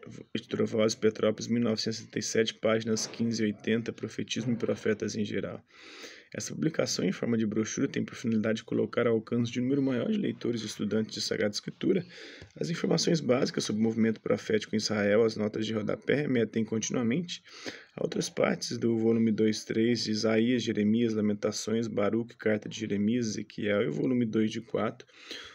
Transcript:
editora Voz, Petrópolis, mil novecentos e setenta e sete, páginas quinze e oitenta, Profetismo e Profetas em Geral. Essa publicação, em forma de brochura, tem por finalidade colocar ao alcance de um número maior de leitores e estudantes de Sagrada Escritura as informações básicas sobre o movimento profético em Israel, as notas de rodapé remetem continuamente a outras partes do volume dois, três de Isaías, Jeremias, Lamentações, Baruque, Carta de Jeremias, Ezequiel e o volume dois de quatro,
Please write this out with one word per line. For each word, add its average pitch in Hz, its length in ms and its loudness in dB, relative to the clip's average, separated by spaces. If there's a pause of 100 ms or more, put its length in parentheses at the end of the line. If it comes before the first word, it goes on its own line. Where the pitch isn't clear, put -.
(340)
editora 110 300 -2
Voz, 110 300 2
Petrópolis, 107 520 0
mil 117 140 0
novecentos 110 380 0
e - 60 -14
setenta - 140 -8
e 107 40 -4
sete, 113 320 0
páginas 110 520 0
quinze 117 360 -2
e 107 40 4
oitenta, 110 460 0
Profetismo 113 640 -4
e - 20 -4
Profetas 107 580 -2
em 107 120 -2
Geral. 101 360 -6 (760)
Essa - 160 -8
publicação, - 520 0
em 92 80 2
forma 117 260 0
de 110 80 2
brochura, 110 400 0
tem 127 180 -2
por - 120 -10
finalidade 110 480 0
colocar 117 420 0
ao 117 80 4
alcance 117 380 0
de 120 80 -2
um - 20 0
número 135 180 2
maior 135 300 2
de 214 80 2
leitores 117 440 -2
e 107 40 -4
estudantes 107 480 -2
de - 60 -6
Sagrada - 340 0
Escritura - 500 0 (520)
as - 140 -4
informações 170 500 2
básicas 131 420 2
sobre 107 180 -2
o 110 40 4
movimento 113 360 2
profético - 540 0
em 110 40 4
Israel, 107 440 4
as 110 140 2
notas 107 280 -2
de 110 80 -4
rodapé 110 500 0
remetem 113 420 2
continuamente 120 760 -2 (540)
a - 80 -6
outras - 260 -2
partes - 480 0
do 117 220 2
volume 113 320 4
dois, 110 320 2
três 113 400 2
de 107 80 -4
Isaías, 110 540 2
Jeremias, 110 500 2
Lamentações, 107 720 -2
Baruque, 104 500 -2
Carta 107 320 0
de 92 120 -10
Jeremias, 107 480 0
Ezequiel 104 540 -2
e 131 60 0
o 151 40 -4
volume 127 320 0
dois 110 260 2
de 113 100 -8
quatro, 110 460 -4 (480)